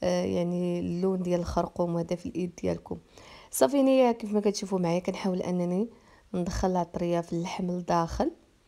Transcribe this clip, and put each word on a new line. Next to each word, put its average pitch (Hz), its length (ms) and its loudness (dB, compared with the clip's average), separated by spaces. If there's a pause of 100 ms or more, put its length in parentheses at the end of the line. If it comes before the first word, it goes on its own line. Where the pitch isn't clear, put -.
آه، 180 220 2
يعني 180 540 0
اللون 180 420 0
ديال 175 180 0
الخرقوم 175 580 -2
هذا 170 180 -4
في 170 100 -8
الايد 175 360 -6
ديالكم. 175 360 -4 (540)
صافي، 269 300 4
هنايا 262 300 6
كيف 226 220 -4
ما 208 60 4
كتشوفوا 202 400 0
معايا 175 200 2
كنحاول 185 420 -2
انني 180 480 0 (440)
ندخل 180 380 0
العطريه 170 500 0
في 170 120 -6
اللحم 175 380 -4
لداخل 175 600 0 (360)